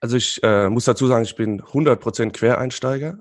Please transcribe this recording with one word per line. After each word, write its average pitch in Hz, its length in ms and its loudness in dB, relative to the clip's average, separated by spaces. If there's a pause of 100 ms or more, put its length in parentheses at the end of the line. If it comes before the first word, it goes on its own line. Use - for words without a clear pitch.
Also 117 160 -2
ich, - 260 -4
äh, 101 280 4
muss 117 160 -2
dazu 127 220 2
sagen, 117 160 2
ich - 120 -10
bin 107 260 -4
hundert 139 380 0
Prozent 110 320 -4
Quereinsteiger. 131 880 -2